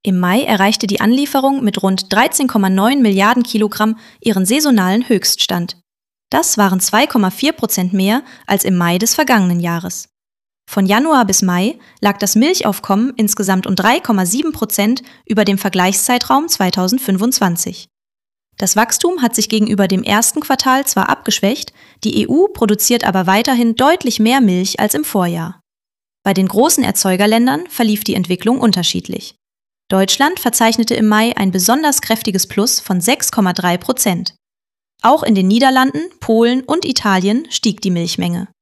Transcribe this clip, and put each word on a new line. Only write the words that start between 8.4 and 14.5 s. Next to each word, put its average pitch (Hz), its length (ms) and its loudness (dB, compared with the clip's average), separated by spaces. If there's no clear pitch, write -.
als 196 180 0
im 190 120 0
Mai 175 220 0
des 220 180 0
vergangenen 202 440 2
Jahres. 170 480 -6
Von 196 160 0
Januar 247 400 2
bis 190 160 0
Mai 185 360 0
lag 202 180 0
das 202 180 -2
Milchaufkommen 233 800 0
insgesamt 190 500 0
um 190 80 0
drei 226 240 2
Komma 202 260 0
sieben 262 280 -2